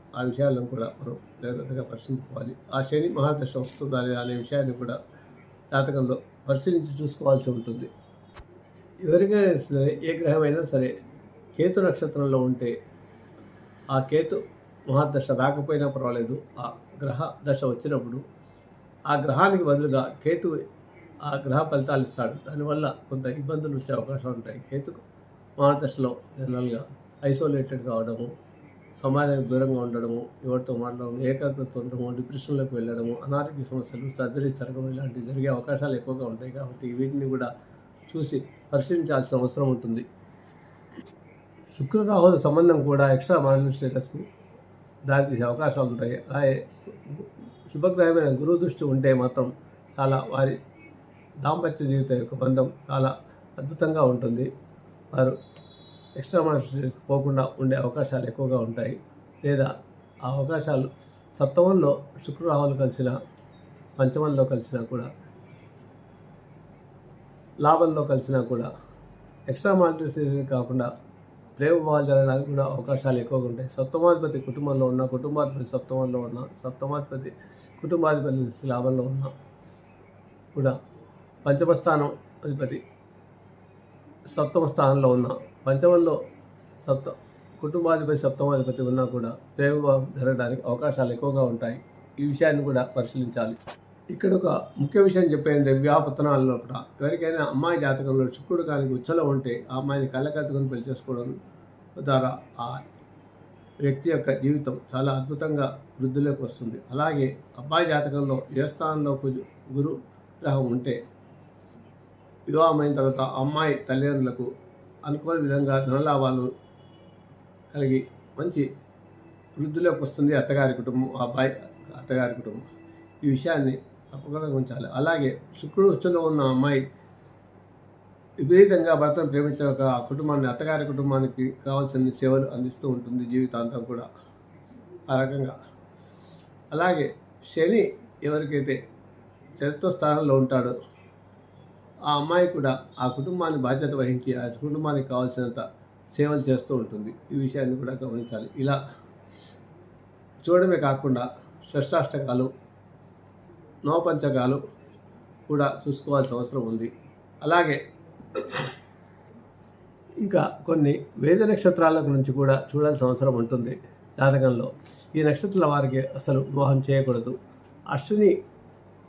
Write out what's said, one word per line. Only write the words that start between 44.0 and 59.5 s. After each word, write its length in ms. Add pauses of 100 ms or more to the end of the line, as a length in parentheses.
దారితీసే 440
అవకాశాలు 420
ఉంటాయి. 240 (120)
అలాగే 240 (1160)
శుభగ్రహమైన 600 (100)
గురువు 220
దృష్టి 220
ఉంటే 280
మాత్రం 340 (460)
చాలా 240 (120)
వారి 260 (880)
దాంపత్య 400
జీవితం 360
యొక్క 140
బంధం 320 (220)
చాలా 220 (460)
అద్భుతంగా 440 (100)
ఉంటుంది. 340 (680)
వారు 200 (840)
ఎక్స్ట్రా 240
మారిటల్ 260
స్టేటస్కి 380
పోకుండా 360 (160)
ఉండే 240
అవకాశాలు 460
ఎక్కువగా 360
ఉంటాయి. 280 (500)
లేదా 240 (560)